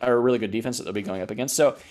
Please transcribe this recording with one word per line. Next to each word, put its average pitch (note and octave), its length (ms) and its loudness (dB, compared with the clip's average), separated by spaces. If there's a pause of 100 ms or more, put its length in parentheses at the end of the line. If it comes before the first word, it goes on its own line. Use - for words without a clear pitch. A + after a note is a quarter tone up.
or B2 100 2
a A#2+ 80 6
really B2 180 4
good G#2 140 -2
defense A#2+ 260 -4
that - 60 -10
they'll F#2 80 -8
be G#2 100 -4
going F#2+ 200 -6
up F#2 80 -8
against. B2 260 -4
So, C#3+ 200 4 (140)